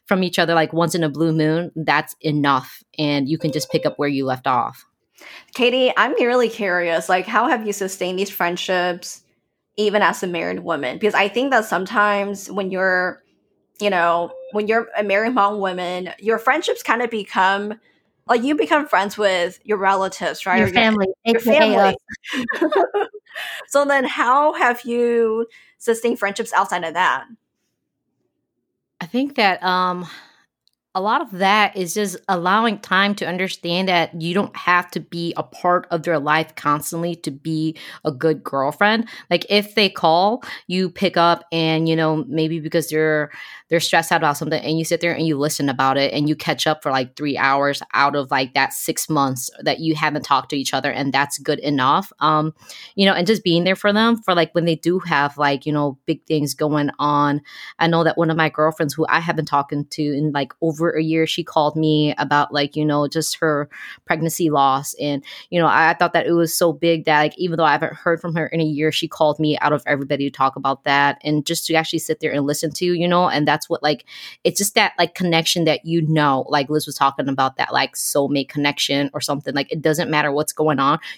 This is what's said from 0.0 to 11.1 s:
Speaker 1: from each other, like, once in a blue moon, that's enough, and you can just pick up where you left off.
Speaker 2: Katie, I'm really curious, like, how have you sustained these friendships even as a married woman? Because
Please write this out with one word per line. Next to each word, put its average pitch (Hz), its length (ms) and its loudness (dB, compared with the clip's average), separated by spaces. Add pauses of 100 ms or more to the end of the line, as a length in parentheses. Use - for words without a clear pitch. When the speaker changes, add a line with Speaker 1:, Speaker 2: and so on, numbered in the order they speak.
Speaker 1:
from 185 180 2
each 180 160 -2
other, 170 160 2
like, 156 160 2
once 165 240 0
in 165 80 0
a 156 60 0
blue 160 240 0
moon, 160 420 0
that's 156 460 0
enough, 143 600 0 (160)
and 143 300 0
you 156 100 -2
can 156 140 -2
just - 200 -6
pick 156 140 -2
up 143 140 -4
where 147 100 0
you 135 160 -2
left 127 220 -4
off. 127 380 -2 (680)
Speaker 2:
Katie, 247 440 2
I'm 240 160 2
really 247 360 2
curious, 175 600 -2
like, 185 160 2
how 226 220 0
have 233 180 0
you 202 80 -4
sustained 185 460 -6
these 190 100 -2
friendships 180 920 -4 (540)
even 208 240 2
as 180 220 2
a 190 40 -4
married 170 320 -4
woman? 151 380 -4
Because 208 180 0